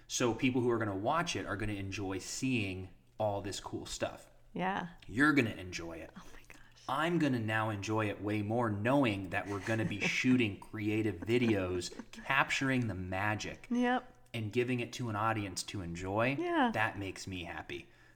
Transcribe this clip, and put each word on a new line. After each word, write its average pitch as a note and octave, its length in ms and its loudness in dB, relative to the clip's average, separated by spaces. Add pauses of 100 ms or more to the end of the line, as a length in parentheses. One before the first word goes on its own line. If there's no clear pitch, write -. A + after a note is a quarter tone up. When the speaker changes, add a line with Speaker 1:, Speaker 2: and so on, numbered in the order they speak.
Speaker 1:
So A#2+ 260 2
people B2 280 4
who A#2+ 100 4
are A2+ 80 4
gonna G#2+ 160 0
watch D3 400 0
it G2 120 -2
are G2 100 -4
gonna G#2+ 160 -2
enjoy G2 460 -4
seeing G2 680 -2 (300)
all G2+ 220 0
this F#2+ 180 -6
cool - 260 -8
stuff. - 420 -6 (260)
Speaker 2:
Yeah. F#3 340 -2 (220)
Speaker 1:
You're C#3+ 240 4
gonna A#2+ 260 4
enjoy E2+ 360 -8
it. D#2+ 220 -14
Speaker 2:
Oh - 60 -16 (100)
my - 160 -16
gosh. - 140 -20 (260)
Speaker 1:
I'm D#3+ 300 2
gonna C3 220 2
now A2 300 2
enjoy G#2+ 360 0
it G2 160 -4
way G#2 180 2
more A2 300 2
knowing G#2 600 2
that F#2+ 180 -2
we're G2+ 100 -2
gonna A2 260 0
be G2+ 160 -2
Speaker 2:
<laughs> - 60 0
Speaker 1:
shooting B2 520 4
creative G#2+ 580 0
videos, F#2+ 760 2 (340)
capturing C3+ 600 2
the G2 80 -2
magic, F#2 800 -2
Speaker 2:
Yep. B3 320 2 (300)
Speaker 1:
and G#2+ 180 -4
giving B2 260 2
it A#2+ 140 -4
to A#2+ 160 -6
an G#2 80 -2
audience G#2 480 0
to - 160 -8
enjoy. F#2+ 580 0
Speaker 2:
Yeah. E4 340 2
Speaker 1:
That G#2+ 240 0
makes G2 300 -8
me F#2 160 -6
happy. D#2 460 -10 (280)